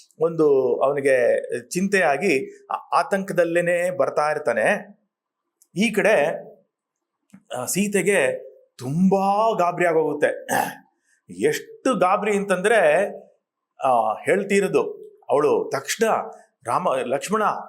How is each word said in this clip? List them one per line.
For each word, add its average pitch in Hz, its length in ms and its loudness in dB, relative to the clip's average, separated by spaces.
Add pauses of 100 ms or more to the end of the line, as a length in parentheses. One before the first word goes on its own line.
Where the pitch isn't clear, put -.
(200)
ಒಂದು 147 560 2
ಅವನಿಗೆ 135 680 2 (280)
ಚಿಂತೆಯಾಗಿ 180 1000 -2
ಆ-, - 280 -2
ಆತಂಕದಲ್ಲೇನೆ 175 1000 0
ಬರ್ತಾ 147 340 0
ಇರ್ತಾನೆ. 151 680 -2 (760)
ಈ 214 160 0
ಕಡೆ, 190 340 2 (1300)
ಆ, 123 80 -8
ಸೀತೆಗೆ 180 720 0 (380)
ತುಂಬಾ 196 800 2
ಗಾಬರಿ 175 280 0
ಆಗೋಗುತ್ತೆ. 151 600 0 (840)
ಎಷ್ಟು 147 680 -2
ಗಾಬರಿ 196 420 0
ಅಂತಂದ್ರೆ, 190 720 2 (760)
ಆ, 113 300 2
ಹೇಳ್ತಿರೋದು 190 680 0 (480)
ಅವಳು 127 440 2
ತಕ್ಷಣ, 196 340 -4 (580)
"ರಾಮ, 143 300 -2
ಲಕ್ಷ್ಮಣ, 139 480 -4 (260)